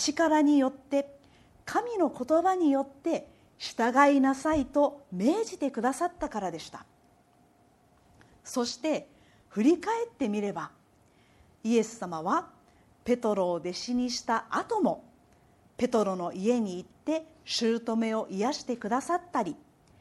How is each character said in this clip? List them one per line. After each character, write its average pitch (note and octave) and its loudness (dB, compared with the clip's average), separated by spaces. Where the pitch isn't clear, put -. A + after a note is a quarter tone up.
か E4 2
ら D4+ 6
に D4 6
よ C4 4
っ C4 0
て、 - -4
神 A4+ -4
の D#4+ 4
言 D#4 0
葉 F#4+ 2
に E4 4
よ C4+ 4
っ C#4 -6
て - -4
従 C4+ 4
い C#4 6
な C4 4
さ D#4 0
い C4+ 0
と - 0
命 C4+ 2
じ F#4+ -14
て C4+ -2
く A3+ -6
だ C4 0
さ E4+ -4
っ F4 -4
た D4+ -6
か G#3+ -6
ら F#3 -4
で D#3+ -10
し - -14
た。 - -18
そ A#3+ -4
し - -10
て D4+ -2
振 G#3 -4
り E4 6
返 A4+ -2
っ - -18
て - -4
み G#3 -2
れ G3+ -4
ば、 D#3+ -10
イ A3+ 2
エ A3 4
ス A3+ -6
様 E3+ -8
は C4 -2
ペ A#3+ 4
ト A3 0
ロ F#3 0
を - 0
弟 F3 -4
子 B3 -6
に B3 0
し A#3+ -6
た - -2
後 G#4 -2
も、 G3 0
ペ B3 0
ト A#3 2
ロ F#3+ -2
の F3 -6
家 A3+ 0
に F#3 -4
行 F3+ -10
っ - -20
て D#4+ -4
姑 A3+ -2
を A3 -4
癒 G#3 -2
し - -10
て B3 -4
く A#3+ -8
だ B3+ 0
さ E4+ -2
っ F4 -2
た B3 0
り、 E3 -6